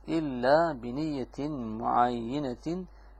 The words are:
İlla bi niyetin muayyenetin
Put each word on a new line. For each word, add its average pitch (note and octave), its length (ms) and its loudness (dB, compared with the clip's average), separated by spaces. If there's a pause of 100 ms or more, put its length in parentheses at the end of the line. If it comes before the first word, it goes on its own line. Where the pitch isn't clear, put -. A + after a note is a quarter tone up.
İlla D3 760 2
bi A#2+ 120 -6
niyetin D3 560 -4
muayyenetin B2 1400 -2 (320)